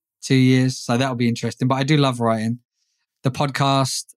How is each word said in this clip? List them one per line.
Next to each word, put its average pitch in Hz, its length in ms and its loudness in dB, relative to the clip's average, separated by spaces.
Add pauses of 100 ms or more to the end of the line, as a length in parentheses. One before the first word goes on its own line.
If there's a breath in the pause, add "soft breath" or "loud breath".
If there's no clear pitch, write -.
(220)
two 135 140 2
years. 131 420 4
So 120 180 -4
that'll 131 200 -2
be 120 120 0
interesting. 117 380 -4
But 131 100 0
I 135 60 -2
do 147 140 0
love 131 240 0
writing. 113 400 -2 (640)
The 139 60 0
podcast, 135 880 -2